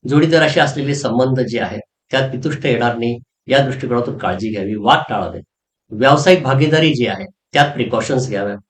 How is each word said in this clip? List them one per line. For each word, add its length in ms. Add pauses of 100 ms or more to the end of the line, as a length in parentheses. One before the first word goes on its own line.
जोडीदाराशी 500
असलेले 360
संबंध 440
जे 200
आहेत 220 (300)
त्यात 180
पितुष्ट 360
येणार 320
नाही, 220 (280)
या 120
दृष्टिकोनातून 580
काळजी 320
घ्यावी, 260
वाद 240 (100)
टाळावे. 300 (520)
व्यावसायिक 520
भागीदारी 500
जी 140
आहे 180 (280)
त्यात 200
प्रिकॉशन्स 560
घ्याव्या. 260 (140)